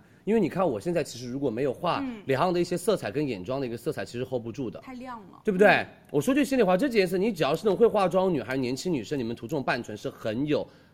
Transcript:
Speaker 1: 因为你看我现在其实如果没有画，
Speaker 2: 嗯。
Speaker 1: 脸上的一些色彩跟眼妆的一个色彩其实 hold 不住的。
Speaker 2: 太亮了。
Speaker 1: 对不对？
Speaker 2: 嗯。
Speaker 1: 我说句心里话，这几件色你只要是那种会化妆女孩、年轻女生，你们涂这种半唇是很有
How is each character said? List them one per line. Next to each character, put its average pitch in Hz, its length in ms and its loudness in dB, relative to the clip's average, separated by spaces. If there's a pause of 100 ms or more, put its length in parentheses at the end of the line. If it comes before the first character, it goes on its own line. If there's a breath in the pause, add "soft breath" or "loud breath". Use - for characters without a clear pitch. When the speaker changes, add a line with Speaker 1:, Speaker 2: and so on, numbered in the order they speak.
(240 soft breath)
Speaker 1:
因 208 120 0
为 226 40 4
你 175 80 2
看 170 160 -2
我 120 160 0
现 175 140 -4
在 160 100 0
其 - 140 -10
实 123 140 -10
如 135 80 -6
果 139 100 0
没 117 140 -2
有 131 100 -2
画， 160 300 -2
Speaker 2:
嗯。 233 240 -8
Speaker 1:
脸 131 120 2
上 180 140 2
的 175 80 0
一 - 20 2
些 170 140 -4
色 196 180 0
彩 110 140 -6
跟 143 180 -2
眼 98 160 -6
妆 127 160 -4
的 135 60 -4
一 117 60 -6
个 120 40 -6
色 147 160 -6
彩 104 140 -6
其 120 140 -10
实 123 40 -4
hold 117 200 -6
不 113 80 -8
住 117 180 -6
的。 87 120 -12
Speaker 2:
太 262 120 -16
亮 247 260 -12 (120)
了。 - 120 -20
Speaker 1:
对 214 80 0
不 185 60 0
对？ 202 100 8
Speaker 2:
嗯。 139 200 6 (240)
Speaker 1:
我 143 100 2
说 254 100 2
句 277 140 4
心 262 140 0
里 - 20 6
话， 185 160 6
这 277 100 2
几 233 80 -2
件 190 120 6
色 185 100 -2
你 202 160 2
只 156 80 -4
要 143 140 2
是 - 100 -8
那 208 60 4
种 180 40 4
会 220 120 6
化 190 200 4
妆 185 240 2
女 147 80 0
孩、 120 160 -4
年 131 200 0
轻 180 180 -4
女 120 100 -2
生， 147 140 -4
你 123 60 -2
们 117 120 -4
涂 117 120 -12
这 151 80 -4
种 131 80 -2
半 135 180 -2
唇 107 160 -10
是 - 140 -8
很 117 340 -4
有 127 180 0 (300 loud breath)